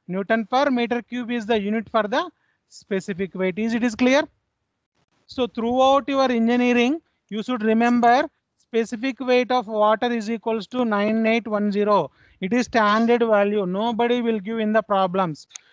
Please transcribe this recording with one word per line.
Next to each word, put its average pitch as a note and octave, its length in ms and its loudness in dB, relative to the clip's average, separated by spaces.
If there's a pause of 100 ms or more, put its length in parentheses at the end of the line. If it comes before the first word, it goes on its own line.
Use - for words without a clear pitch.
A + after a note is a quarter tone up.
Newton G3+ 380 -2
per C#4 240 0
meter A#3+ 320 -2
cube A#3+ 300 -8
is A#3 160 -6
the A3+ 120 2
unit G#3 300 -4
for A3 140 0
the C4+ 260 -2 (400)
specific - 640 -8
weight. F#3 240 -4
Is A3+ 160 -2
it A#3 100 -2
is A#3 120 -2
clear? B3+ 260 2 (1040)
So B3 220 -4
throughout C4 600 2
your C4+ 220 0
engineering, A#3+ 720 2 (280)
you G#3 140 -6
should B3 200 -4
remember A#3+ 680 4 (280)
specific A3+ 640 -6
weight B3 320 0
of B3 160 0
water A3 420 2
is A3+ 200 -4
equals A3+ 380 -4
to B3 180 -2
nine G#3+ 400 0
eight A3 220 0
one G#3 240 -2
zero. G3+ 400 2 (280)
It F#3+ 140 -4
is B3 140 0
standard A3+ 540 2
value. G#3 440 2
Nobody A#3 560 -2
will A3+ 180 -2
give A3+ 200 -8
in G#3+ 120 -2
the A3 100 2
problems. F#3+ 680 -2 (260)